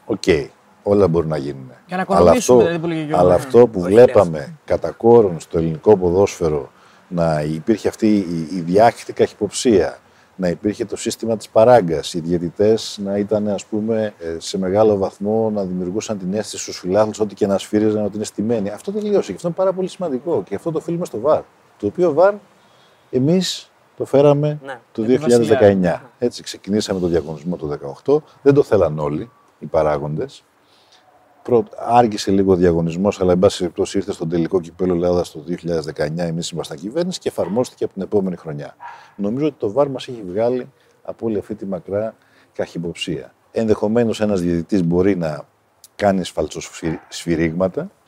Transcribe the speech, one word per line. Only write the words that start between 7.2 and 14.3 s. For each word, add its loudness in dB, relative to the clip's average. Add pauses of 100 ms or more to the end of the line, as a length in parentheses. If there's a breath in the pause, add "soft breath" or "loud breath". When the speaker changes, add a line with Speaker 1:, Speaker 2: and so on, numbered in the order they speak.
Speaker 1:
υπήρχε -2
αυτή -2 (100)
η, -4
η -6
διάχυτη 2
καχυποψία, 0 (400 soft breath)
να -2
υπήρχε -4
το -12
σύστημα -4
της -14
παράγκας, 4
οι -4
διαιτητές -2
να -4
ήταν, -2
ας -4
πούμε, -4
ε, -8